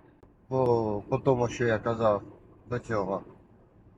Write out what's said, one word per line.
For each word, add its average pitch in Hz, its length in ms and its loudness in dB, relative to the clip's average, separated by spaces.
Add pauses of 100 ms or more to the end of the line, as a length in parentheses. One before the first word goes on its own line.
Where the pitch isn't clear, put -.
(480)
по, 117 640 0
по 135 80 0
тому, 123 300 2
що 120 180 -2
я 110 140 2
казав 110 420 0 (480)
до 120 100 -4
цього, 98 420 -4 (760)